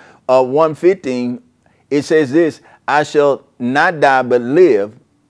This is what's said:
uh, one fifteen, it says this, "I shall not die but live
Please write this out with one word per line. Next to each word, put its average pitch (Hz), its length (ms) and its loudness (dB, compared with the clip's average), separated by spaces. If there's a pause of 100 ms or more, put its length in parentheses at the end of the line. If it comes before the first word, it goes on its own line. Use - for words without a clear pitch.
(280)
uh, 131 160 2
one 151 300 0
fifteen, 127 680 -4 (500)
it 143 120 0
says 156 300 0
this, 160 280 0 (260)
"I 147 160 2
shall 143 420 -2 (140)
not 147 420 -2
die 135 220 2
but 123 200 -2
live 120 520 0 (360)